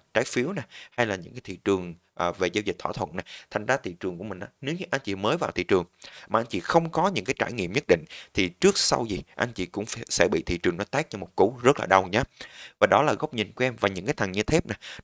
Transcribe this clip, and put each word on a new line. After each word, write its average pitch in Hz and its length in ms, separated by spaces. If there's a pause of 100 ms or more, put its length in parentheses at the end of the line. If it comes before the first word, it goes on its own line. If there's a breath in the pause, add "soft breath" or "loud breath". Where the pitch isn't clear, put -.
(140)
trái 117 100
phiếu 143 280
nè, 170 100 (280 loud breath)
hay 120 160
là 101 100
những 92 160
cái 120 120
thị 92 200
trường, 90 300 (200)
à, 87 160
về 90 220
giao 104 100
dịch 98 160
thỏa - 140
thuận - 240
nè. 92 60 (280 loud breath)
Thành 107 160
ra 127 100
thị 90 240
trường 90 180
của 95 60
mình 95 160
á, 101 60 (140)
nếu 139 140
như 185 160
anh 139 140
chị 98 100
mới 107 220
vào 156 140
thị - 140
trường 92 200 (440 loud breath)
mà 110 120
anh 120 60
chị 95 140
không 165 300
có 165 180
những 117 160
cái 135 140
trải - 140
nghiệm 95 200
nhất 135 160
định 82 160 (300 loud breath)
thì 95 140
trước 190 300
sau 131 300
gì 98 140 (120)
anh 117 180
chị 92 140
cũng 101 200
phải, - 220
sẽ 87 200
bị 82 140
thị 87 160
trường 85 180
nó 98 80
tát - 260
cho 107 80
một 90 180
cú 117 260
rất 127 180
là 107 60
đau 95 220
nhá. 104 140 (580 loud breath)
Và 104 100
đó 117 120
là 139 120
góc 151 200
nhìn 107 180
của 127 120
em. 123 160
Và 101 80
những 95 180
cái 139 80
thằng 98 180
như 104 100
thép - 240
nè, 104 80 (300 loud breath)